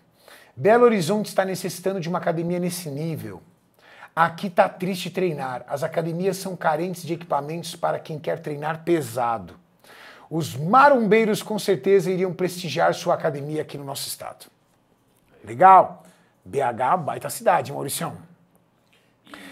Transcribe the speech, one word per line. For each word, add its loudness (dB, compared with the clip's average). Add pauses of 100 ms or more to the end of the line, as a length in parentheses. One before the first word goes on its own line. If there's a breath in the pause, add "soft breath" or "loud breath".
(540 loud breath)
"Belo 6
Horizonte 2
está 0
necessitando -4
de -6
uma -2
academia -2
nesse -4
nível. -8 (720 loud breath)
Aqui 0
tá 4
triste -6
treinar. -4
As -6
academias -2
são -8
carentes -2
de -8
equipamentos -6
para -4
quem -10
quer -6
treinar -8
pesado. -2 (760 loud breath)
Os -4
marombeiros 4
com -6
certeza 2
iriam -2
prestigiar -2
sua 0
academia -4
aqui -12
no -12
nosso -10
estado." -14 (1000)
Legal? 8 (420 soft breath)
B -4
H, 0
baita -8
cidade, -2
Mauricião. -8 (1400 loud breath)